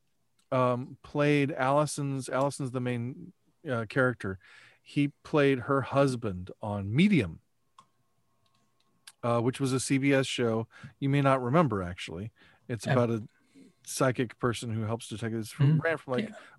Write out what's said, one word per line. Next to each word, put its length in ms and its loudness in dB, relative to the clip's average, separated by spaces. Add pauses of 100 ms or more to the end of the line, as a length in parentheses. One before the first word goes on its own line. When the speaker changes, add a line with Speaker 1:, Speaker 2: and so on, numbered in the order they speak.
(520)
Speaker 1:
um, 520 0
played 480 2
Allison's, 760 0
Allison's 420 -2
the 100 -4
main, 500 -6 (380)
uh, 180 -2
character. 500 0 (480)
He 280 -2 (100)
played 360 4
her 220 0
husband 720 0 (100)
on 320 -4
Medium, 460 4 (1800)
uh, 160 2
which 220 -2
was 100 0
a 80 0
C 180 0
B 160 2
S 140 2
show 400 -2 (320)
you 80 -2
may 140 2
not 200 4
remember, 400 2
actually. 500 -8 (360)
It's 180 -8
Speaker 2:
Yeah. 80 0
Speaker 1:
about 160 4
a 140 -2 (640)
psychic 540 -2
person 340 -2
who 100 -2
helps 240 -6
detectives 440 -6
from, 220 2
Speaker 2:
Mm-hmm. 80 4
Speaker 1:
ran 160 -2
from, 160 -10
like, 160 -2
Speaker 2:
Yeah. 60 -18 (240)